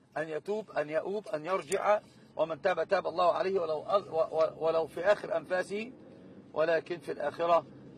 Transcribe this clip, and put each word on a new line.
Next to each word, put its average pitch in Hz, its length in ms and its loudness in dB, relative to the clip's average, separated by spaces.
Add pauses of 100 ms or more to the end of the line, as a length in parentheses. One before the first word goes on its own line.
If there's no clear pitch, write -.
(180)
أن 160 120 -6
يتوب، 196 420 -6
أن 151 180 -2
يؤوب، 190 380 -4
أن 151 180 -6
يرجع، 190 560 0 (340)
ومن 156 260 -2
تاب 170 260 0
تاب 175 200 2
الله 170 240 2
عليه 185 280 2
ولو 156 240 -2
أغ-، 190 260 0
و-، 156 280 0
و-، 156 280 2
ولو 160 220 2
في - 140 -8
آخر 185 360 2
أنفاسه، 185 540 -4 (600)
ولكن 165 460 2
في 160 120 -8
الآخرة 156 540 2 (320)